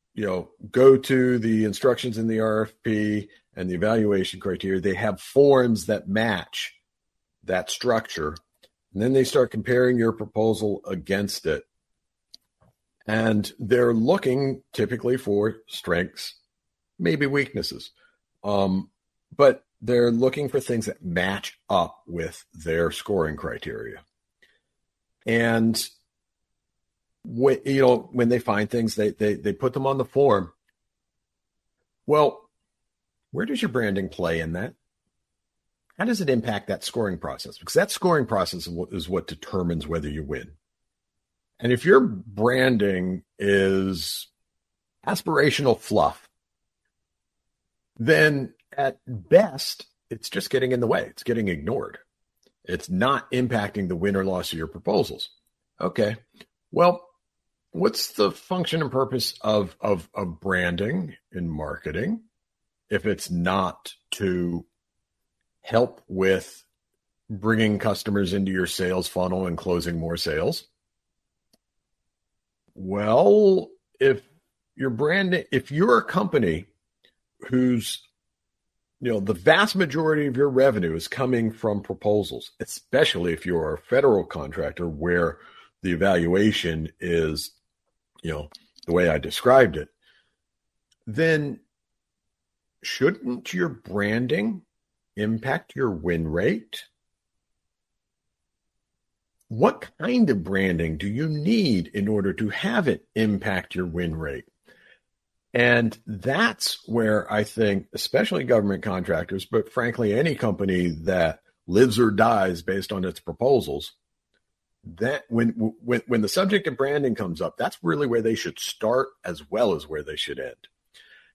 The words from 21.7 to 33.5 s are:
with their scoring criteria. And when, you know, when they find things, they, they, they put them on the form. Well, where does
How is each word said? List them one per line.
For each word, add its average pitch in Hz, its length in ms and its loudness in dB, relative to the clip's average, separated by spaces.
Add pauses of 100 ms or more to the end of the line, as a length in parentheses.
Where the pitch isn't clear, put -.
with 82 460 -8
their 82 360 0
scoring 82 460 -2
criteria. 57 640 -10 (1300)
And 113 640 2 (1400)
when, 120 400 2
you 139 160 2
know, 123 320 4
when 120 160 4
they 123 100 4
find 104 300 0
things, 117 260 -2
they, 107 160 2
they, 104 220 0
they 101 180 -2
put 123 220 -2
them 135 120 -4
on 135 120 2
the 127 80 -2
form. 110 480 2 (1500)
Well, 147 420 2 (840)
where 170 140 -4
does 233 160 -4